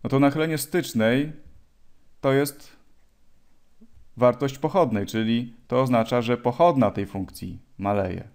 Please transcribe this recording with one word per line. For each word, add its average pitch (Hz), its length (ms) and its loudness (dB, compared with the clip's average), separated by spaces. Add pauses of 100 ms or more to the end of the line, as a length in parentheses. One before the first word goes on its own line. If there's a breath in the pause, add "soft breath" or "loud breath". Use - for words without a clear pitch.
no 113 60 -4
to 135 100 2
nachylenie 156 380 0
stycznej 139 720 0 (880)
to 135 120 0
jest - 440 -4 (1400)
wartość 123 420 2
pochodnej, 131 480 0
czyli 113 480 -2 (120)
to 123 140 0
oznacza, 123 420 2
że 120 140 0
pochodna 123 540 2
tej 101 160 -4
funkcji 95 520 -10 (200)
maleje. 95 560 -4